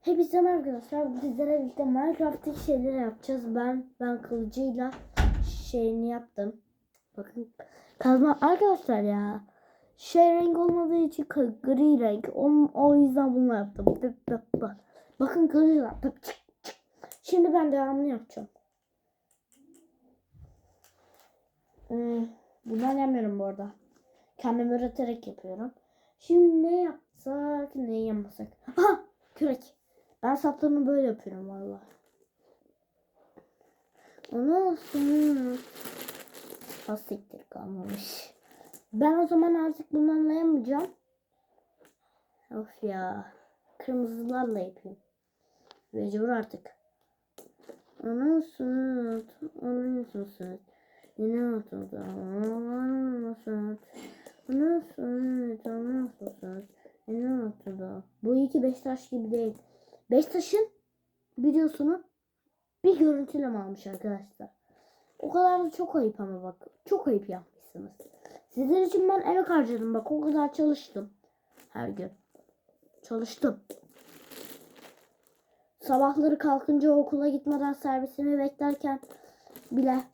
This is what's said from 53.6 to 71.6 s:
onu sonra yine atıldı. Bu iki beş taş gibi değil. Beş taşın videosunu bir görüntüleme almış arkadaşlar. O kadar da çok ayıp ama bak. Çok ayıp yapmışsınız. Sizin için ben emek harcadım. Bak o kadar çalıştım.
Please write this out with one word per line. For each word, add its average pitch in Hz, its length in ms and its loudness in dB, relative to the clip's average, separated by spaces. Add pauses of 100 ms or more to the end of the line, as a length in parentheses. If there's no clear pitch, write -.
onu 311 340 0 (100)
sonra 240 1700 -6 (460)
yine 240 360 -4
atıldı. 190 600 -10 (200)
Bu 240 120 2
iki 269 280 2
beş 254 180 -2
taş 262 280 -8
gibi 226 220 -6
değil. 226 260 -2 (540)
Beş 285 140 6
taşın 403 440 0 (680)
videosunu 302 640 2 (800)
bir 349 160 6
görüntüleme 277 600 2
almış 196 280 -10
arkadaşlar. 196 600 -10 (720)
O - 100 -6
kadar 359 340 4
da 311 80 -2
çok 339 240 -6
ayıp 220 240 0
ama 190 240 -8
bak. - 240 -16 (180)
Çok 403 220 -2
ayıp 202 220 0
yapmışsınız. - 640 -16 (580)
Sizin 277 320 2
için 370 280 2
ben 381 120 2
emek 359 280 2
harcadım. 233 440 0
Bak 226 180 -4
o 302 100 0
kadar 294 320 0
çalıştım. 285 600 -2 (560)